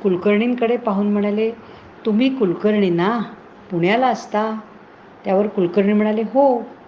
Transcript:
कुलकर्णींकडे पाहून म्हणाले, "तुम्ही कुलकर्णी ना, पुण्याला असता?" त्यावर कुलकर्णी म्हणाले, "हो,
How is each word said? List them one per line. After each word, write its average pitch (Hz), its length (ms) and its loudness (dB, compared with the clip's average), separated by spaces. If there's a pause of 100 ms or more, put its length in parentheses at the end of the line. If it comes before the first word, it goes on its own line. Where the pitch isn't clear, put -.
कुलकर्णींकडे 226 720 0
पाहून 208 360 -2
म्हणाले, 208 380 0 (560)
"तुम्ही 254 300 2
कुलकर्णी 202 540 0
ना, 180 280 0 (520)
पुण्याला 196 360 2
असता?" 220 540 -2 (640)
त्यावर 196 220 2
कुलकर्णी 196 460 0
म्हणाले, 214 300 0
"हो, 254 400 2 (260)